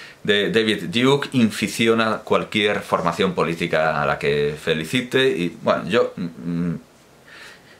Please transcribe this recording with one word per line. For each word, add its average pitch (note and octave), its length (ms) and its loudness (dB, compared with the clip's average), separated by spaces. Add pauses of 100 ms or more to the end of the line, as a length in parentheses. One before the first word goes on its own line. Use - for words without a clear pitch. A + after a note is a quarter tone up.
(240)
de G2+ 280 2
David G#2 380 0
Duke C3 420 2
inficiona A2+ 880 2
cualquier G2+ 640 0
formación F2 520 0
política D#2+ 680 0
a D2 40 0
la C#2+ 140 0
que D2 420 0
felicite A#2+ 680 0
y, F2 320 -2
bueno, D2+ 260 0
yo, A#2 300 2
mm, E2+ 560 -4 (1080)